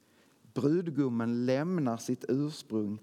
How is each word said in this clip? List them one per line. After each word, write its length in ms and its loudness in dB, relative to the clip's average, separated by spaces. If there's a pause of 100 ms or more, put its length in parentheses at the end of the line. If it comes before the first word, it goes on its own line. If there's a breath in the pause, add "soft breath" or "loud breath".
(540 soft breath)
Brudgummen 920 2
lämnar 500 0
sitt 320 -4
ursprung 760 -2